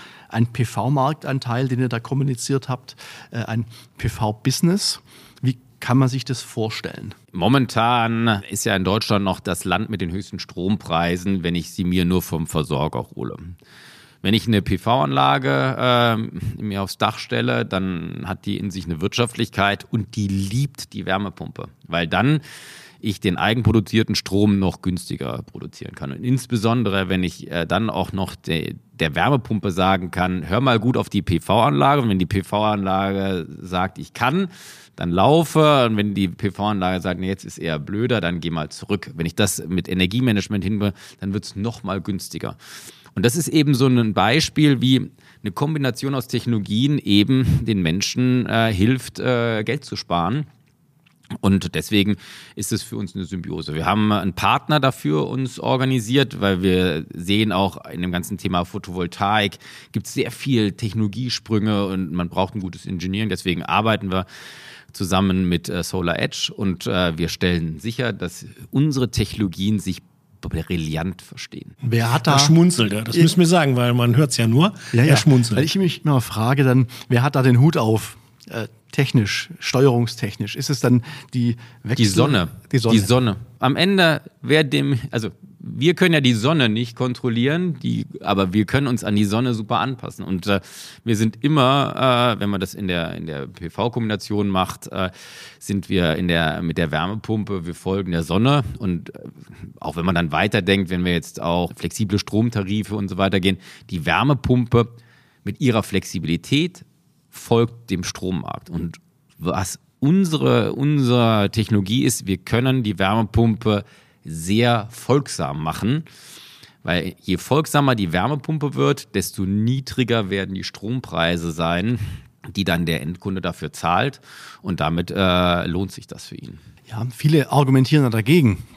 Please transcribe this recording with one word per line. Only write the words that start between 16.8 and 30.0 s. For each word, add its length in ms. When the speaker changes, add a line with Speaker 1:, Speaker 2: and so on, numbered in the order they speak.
Speaker 2:
aufs 160
Dach 200
stelle, 460
dann 600
hat 220
die 100
in 160
sich 140
eine 140
Wirtschaftlichkeit 920
und 260
die 100
liebt 680
die 120
Wärmepumpe, 640
weil 220
dann 320
ich 220
den 160
eigenproduzierten 800
Strom 420
noch 240
günstiger 600
produzieren 520
kann. 160
Und 140
insbesondere, 840
wenn 140
ich, 300
äh, 140
dann 220
auch 240
noch 220
de-, 400
der 200
Wärmepumpe 560
sagen 400